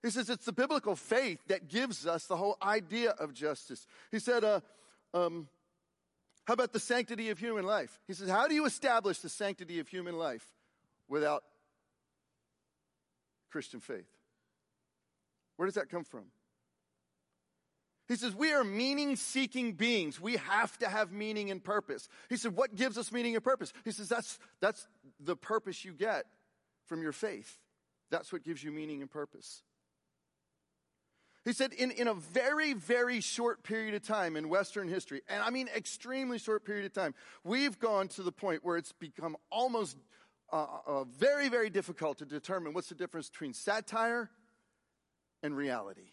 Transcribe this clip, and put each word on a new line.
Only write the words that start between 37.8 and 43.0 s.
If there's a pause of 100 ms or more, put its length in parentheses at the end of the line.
to
the
point
where
it's
become (120)
almost, (540)
uh, (180)
uh,
very,
very
difficult
to
determine
what's
the
difference